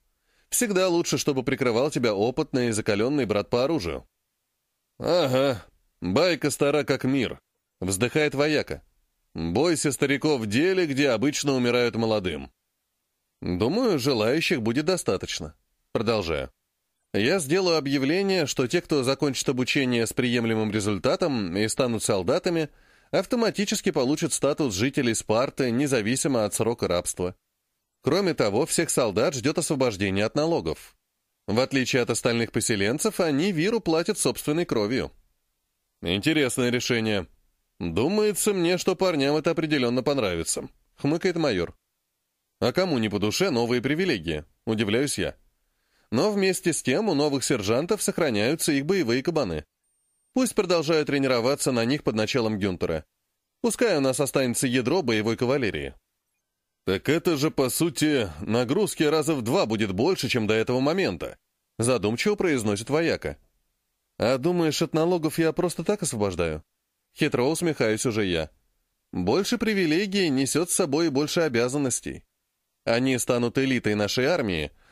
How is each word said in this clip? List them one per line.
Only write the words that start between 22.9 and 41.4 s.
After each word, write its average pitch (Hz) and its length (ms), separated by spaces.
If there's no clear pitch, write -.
автоматически 202 800
получат 147 420
статус 139 400
жителей 120 400
Спарты, 120 580
независимо 127 720
от 104 100
срока 113 340
рабства". 90 480
Кроме 170 320
того, 117 320
всех 160 240
солдат 120 440
ждёт 131 240
освобождение 107 680
от 110 100
налогов. 143 600
В 104 120
отличие 131 420
от 117 80
остальных 117 420
поселенцев, 120 680
они 165 320
Виру 214 300
платят 170 360
собственной 151 480
кровью. 107 460
"Интересное 123 680
решение. 110 580
Думается 196 720
мне, 180 240
что 185 180
парням 151 400
это 156 160
определённо 135 520
понравится", — 101 640
хмыкает 170 400
майор. 113 400